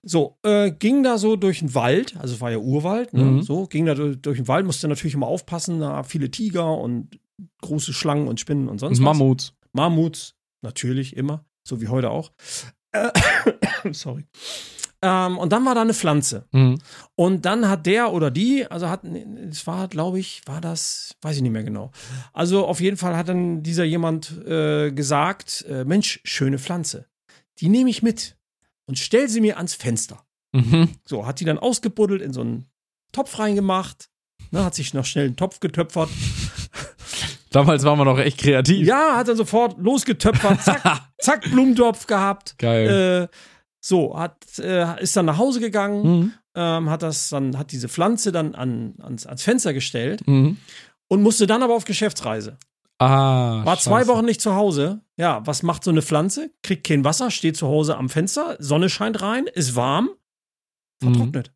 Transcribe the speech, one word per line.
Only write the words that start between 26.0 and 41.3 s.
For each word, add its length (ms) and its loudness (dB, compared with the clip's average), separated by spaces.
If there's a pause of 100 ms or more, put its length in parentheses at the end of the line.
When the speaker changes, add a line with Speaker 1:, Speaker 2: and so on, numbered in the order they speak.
Speaker 1:
schöne 360 -2
Pflanze. 460 -8 (520)
Die 100 0
nehme 220 4
ich 120 -4
mit 340 -2 (520)
und 100 -6
stell 300 2
sie 140 0
mir 160 2
ans 160 -6
Fenster.“ 500 -6 (300)
Speaker 2:
Mhm. 340 6 (180)
Speaker 1:
So, 200 -6
hat 140 -8
die 40 -4
dann 140 0
ausgebuddelt, 640 0
in 100 -8
so 80 -8
einen 260 -6 (460)
Topf 260 -6
reingemacht, 680 -2 (440)
ne, 120 0
hat 100 -2
sich 200 -6
noch 100 -2
schnell 220 -2
einen 100 -4
Topf 240 -6
getöpfert. 540 -4
<laughs> 1400 -10
Speaker 2:
Damals 340 4
war 120 6
man 100 4
noch 120 4
echt 200 0
kreativ. 480 4
Speaker 1:
Ja, 300 4
hat 120 0
dann 80 2
sofort 420 0
losgetöpfert, 840 2
zack, 200 2 (300)
Speaker 2:
<laughs> 80 -20
Speaker 1:
zack, 300 2